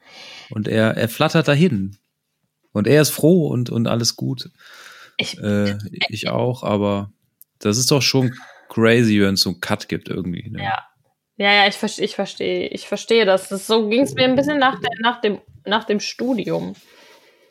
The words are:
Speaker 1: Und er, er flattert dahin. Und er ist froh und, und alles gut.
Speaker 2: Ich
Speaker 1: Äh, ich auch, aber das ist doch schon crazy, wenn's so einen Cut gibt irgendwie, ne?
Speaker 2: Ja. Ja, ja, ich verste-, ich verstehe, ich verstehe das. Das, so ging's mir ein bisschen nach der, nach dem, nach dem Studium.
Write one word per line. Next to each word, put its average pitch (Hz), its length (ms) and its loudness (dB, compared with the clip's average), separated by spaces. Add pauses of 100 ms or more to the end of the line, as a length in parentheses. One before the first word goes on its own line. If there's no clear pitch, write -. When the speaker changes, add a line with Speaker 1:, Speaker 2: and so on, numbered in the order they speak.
(500)
Speaker 1:
Und 107 180 -4
er, 110 300 2
er 110 120 0
flattert 156 380 0
dahin. 135 500 2 (760)
Und 104 160 0
er 143 160 6
ist - 80 0
froh 160 380 4
und, 123 200 -2
und 117 180 0
alles 117 280 0
gut. 131 340 -6 (680)
Speaker 2:
Ich - 200 -6
Speaker 1:
Äh, 104 400 -2 (320)
ich - 200 -8
auch, 123 340 -2
aber 101 480 -2 (480)
das 104 180 0
ist 127 140 0
doch 143 100 4
schon 127 320 0 (340)
crazy, 113 540 4
wenn's 98 200 2
so 98 100 -2
einen 87 100 -8
Cut - 260 -4
gibt - 220 -6
irgendwie, 87 400 -8
ne? 95 140 -10
Speaker 2:
Ja. 196 160 -4 (580)
Ja, 202 140 2
ja, 202 160 6
ich 202 80 -2
verste-, - 280 -6
ich 202 120 -4
verstehe, 190 540 -4
ich - 180 -12
verstehe 226 380 2
das. 190 240 2
Das, 196 180 -8
so 220 220 2
ging's 262 260 2
mir 262 100 2
ein 254 100 2
bisschen 285 240 0
nach 277 200 2
der, 247 100 -6 (120)
nach 233 200 -2
dem, 208 180 -2 (260)
nach 214 180 -2
dem 208 160 0
Studium. 202 760 -4 (760)